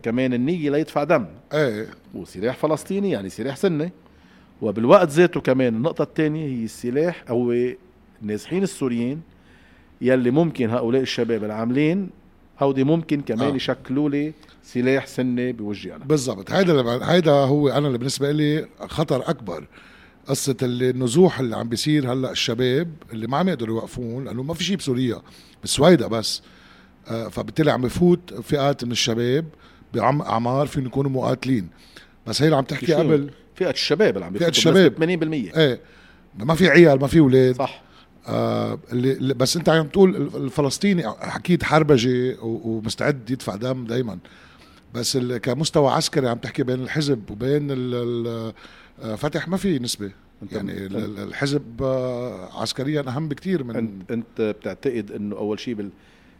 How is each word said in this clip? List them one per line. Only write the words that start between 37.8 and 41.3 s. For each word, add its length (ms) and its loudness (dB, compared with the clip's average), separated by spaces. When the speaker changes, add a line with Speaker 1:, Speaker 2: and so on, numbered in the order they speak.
Speaker 2:
آه، 520 -2
اللي، 200 0
اللي، 220 -2
بس 240 0
أنت 120 0
عم 180 4
تقول 280 6
ال-، 200 -4
الفلسطيني 760 0
حكيت 540 -2